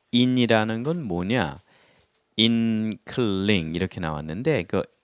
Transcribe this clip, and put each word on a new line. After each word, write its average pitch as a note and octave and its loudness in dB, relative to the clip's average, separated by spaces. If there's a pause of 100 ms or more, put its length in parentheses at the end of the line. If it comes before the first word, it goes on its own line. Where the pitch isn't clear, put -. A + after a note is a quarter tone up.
(120)
in이라는 A#2 2
건 E3 -4
뭐냐? F2+ -2 (800)
inkling G#2+ 0
이렇게 F#2 -4
나왔는데 E2 -4
그 G2 -2 (220)